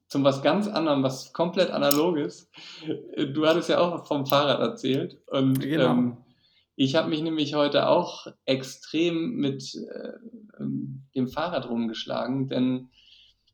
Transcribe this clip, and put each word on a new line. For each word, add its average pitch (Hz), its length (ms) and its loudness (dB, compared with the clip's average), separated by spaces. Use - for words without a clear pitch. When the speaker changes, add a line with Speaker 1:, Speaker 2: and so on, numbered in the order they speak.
Speaker 1:
zum 139 160 0
was 135 180 4
ganz 185 260 2
anderem, 151 360 2
was - 300 -4
komplett 175 360 0
analog 147 480 2
ist. - 320 -6
Äh, 147 120 -2
du 151 180 0
hattest 165 240 4
ja 156 100 4
auch 170 280 0
vom 139 180 -2
Fahrrad 139 340 4
erzählt 131 680 -2
und, 135 320 2
Speaker 2:
Genau. 139 320 2
Speaker 1:
ähm, 123 260 2
ich 135 200 2
hab 160 120 2
mich 156 140 -2
nämlich 156 320 -2
heute 143 340 2
auch 175 400 2
extrem 165 920 -2
mit, 135 400 -4
äh, - 840 -14
ähm, - 420 -8
dem 123 120 -2
Fahrrad 147 420 -4
rumgeschlagen, 120 800 -4
denn 127 400 -2